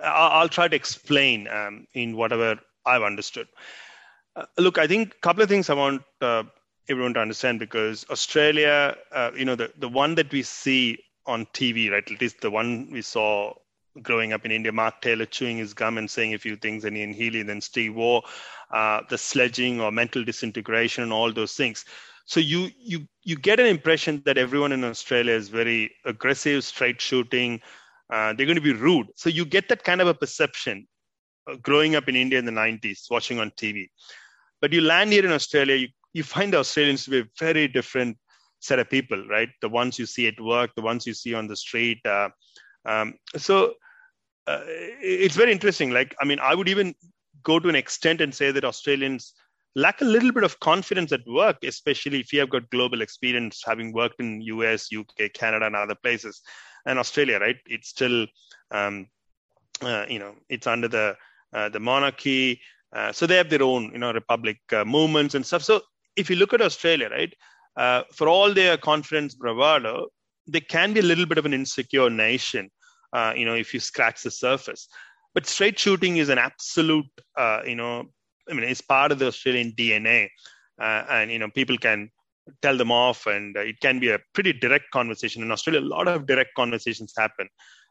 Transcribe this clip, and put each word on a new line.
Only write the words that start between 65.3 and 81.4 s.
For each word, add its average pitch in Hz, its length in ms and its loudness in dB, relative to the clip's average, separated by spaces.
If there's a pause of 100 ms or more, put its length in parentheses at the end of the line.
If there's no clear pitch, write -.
and 135 100 -2
stuff. 170 160 0
So 214 200 4 (340)
if 185 140 -2
you 180 80 0
look 202 160 4
at 233 80 6
Australia, 160 480 2
right, 151 240 -4 (420)
uh, 123 280 2 (100)
for 156 160 2
all 196 240 6
their 180 240 4
confidence, 151 580 -2
bravado, 123 720 2 (400)
they 160 140 -2
can 185 320 0
be 214 80 4
a - 20 6
little 175 220 4
bit 160 120 0
of 151 80 4
an 147 80 0
insecure 131 560 2
nation, 113 640 0 (400)
uh, 113 240 0
you 120 100 -2
know, 117 100 0
if 113 180 -4
you 120 80 -4
scratch - 420 -2
the 120 80 -6
surface. - 560 -4 (460)
But - 120 -2
straight 196 320 2
shooting 185 380 2
is 151 140 2
an 131 80 4
absolute, 156 680 2 (300)
uh, 113 320 0
you 120 80 -6
know, 120 300 -6 (440)
I 170 40 -8
mean, 120 100 -4
it's 123 160 -4
part 139 320 4
of 139 80 0
the 131 80 2
Australian 123 440 -2
D 113 220 0
N 107 140 0
A, 113 240 4 (480)
uh, 110 300 -2
and, 113 200 0
you 117 100 -4
know, 107 100 -4